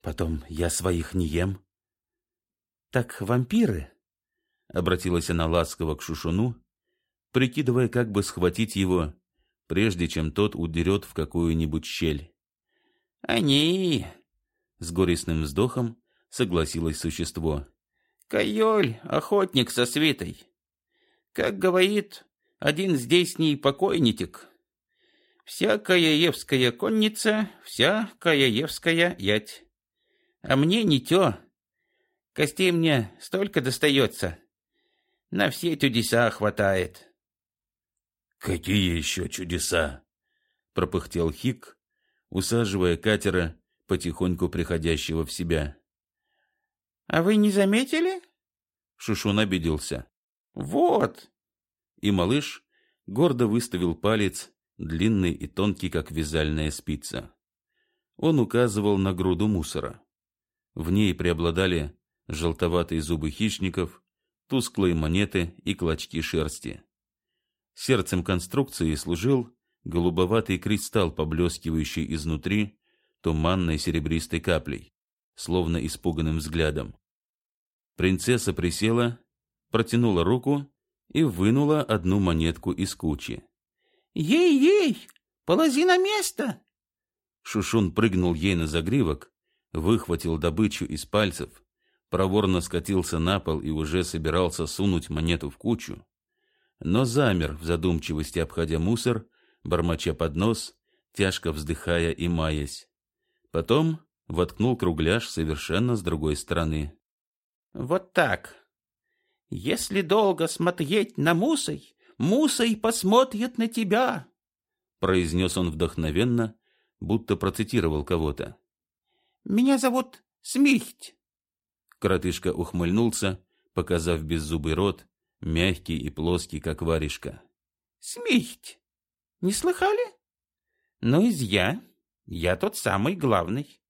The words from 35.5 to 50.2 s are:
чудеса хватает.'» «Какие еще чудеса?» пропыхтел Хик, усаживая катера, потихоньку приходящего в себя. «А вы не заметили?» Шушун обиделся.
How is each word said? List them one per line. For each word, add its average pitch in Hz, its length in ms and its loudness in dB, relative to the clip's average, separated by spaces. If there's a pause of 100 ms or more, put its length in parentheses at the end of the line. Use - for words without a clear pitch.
чудеса 117 520 2
хватает.'» 98 840 -2 (1300)
«Какие 92 560 0
еще 80 300 -4
чудеса?» 82 760 -4 (720)
пропыхтел 85 580 -2
Хик, - 460 -8 (540)
усаживая 95 680 0
катера, 92 580 0 (300)
потихоньку 90 640 -2
приходящего 80 800 -2
в - 40 -14
себя. 80 460 -4 (1300)
«А - 160 0
вы 202 140 4
не 208 160 4
заметили?» 269 680 2 (760)
Шушун 104 420 -2
обиделся. 82 720 -2 (480)